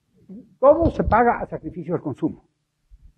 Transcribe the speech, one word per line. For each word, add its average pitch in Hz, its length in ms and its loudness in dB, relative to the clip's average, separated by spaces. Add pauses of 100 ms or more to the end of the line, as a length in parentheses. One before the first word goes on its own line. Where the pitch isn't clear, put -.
(580)
¿cómo 311 320 4
se 190 140 -4
paga 233 360 2
a 180 60 -8
sacrificio 160 460 -10
del 156 100 -4
consumo? 135 460 -6 (680)